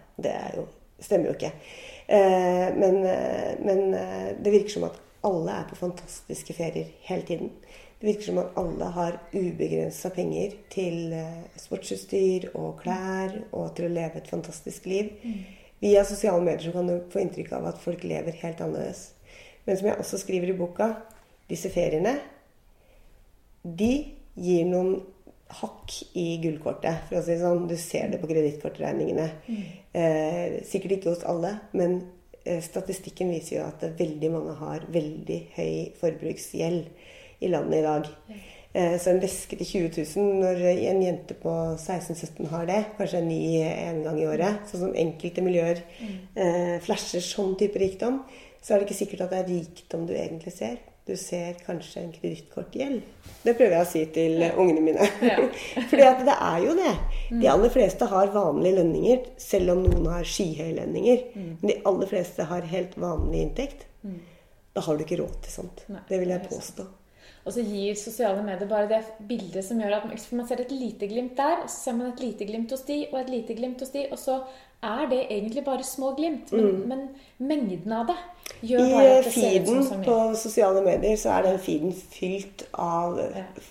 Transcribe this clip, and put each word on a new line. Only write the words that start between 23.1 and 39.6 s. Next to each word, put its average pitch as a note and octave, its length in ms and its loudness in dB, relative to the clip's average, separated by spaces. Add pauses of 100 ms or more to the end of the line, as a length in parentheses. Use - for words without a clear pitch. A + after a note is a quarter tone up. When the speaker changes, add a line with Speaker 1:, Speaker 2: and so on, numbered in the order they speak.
Speaker 1:
de F3+ 260 0 (460)
gir F3 300 2
noen F3+ 320 2 (520)
hakk - 440 -12 (240)
i F3+ 80 0 (180)
gullkortet, D#3+ 640 -2
for F3+ 120 -2
å E3 40 0
si E3+ 120 0
det E3+ 80 -2
sånn. F3 260 2
Du E3+ 80 -2
ser - 320 -4
det - 120 -2
på D#3 100 -4
kredittkortregningene. D3+ 960 0 (200)
Speaker 2:
Mm. G#3+ 160 -6 (300)
Speaker 1:
Eh, E3 640 0 (100)
sikkert F#3+ 320 -2
ikke F#3+ 160 -2
hos E3+ 100 -6
alle, F3 360 -2 (140)
men, F3+ 260 2 (460)
eh, F3 140 -2
statistikken F#3 720 -6
viser E3 280 -4
jo D3+ 80 -4
at D3+ 160 -10 (140)
veldig D#3 340 -2
mange D#3 260 -4
har D3+ 220 -8 (120)
veldig D#3+ 480 -4 (160)
høy D#3+ 360 -4 (100)
forbruksgjeld D#3+ 840 -4 (540)
i F3+ 60 0
landet D#3 320 0
i D#3 60 4
dag. D#3 220 0 (220)
Speaker 2:
Ja. A3 60 -18 (400)
Speaker 1:
Eh, F3 220 2
så F3 140 2
en F#3 100 6
veske - 340 -4
til F3 120 -6